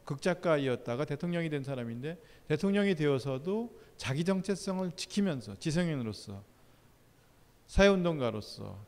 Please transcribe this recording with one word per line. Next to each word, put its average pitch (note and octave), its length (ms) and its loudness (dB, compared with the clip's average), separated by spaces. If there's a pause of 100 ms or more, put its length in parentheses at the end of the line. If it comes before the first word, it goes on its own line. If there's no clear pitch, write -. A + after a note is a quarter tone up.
극작가이었다가 C#3+ 1000 0
대통령이 E3 440 -4
된 D3 140 -4
사람인데, B2+ 560 -6 (300)
대통령이 G3 480 2
되어서도 D3 840 0 (180)
자기 C#3+ 280 -2
정체성을 F#3 680 0
지키면서 C#3 680 -2
지성인으로서, C3+ 840 -2 (1300)
사회운동가로서, B2 1200 4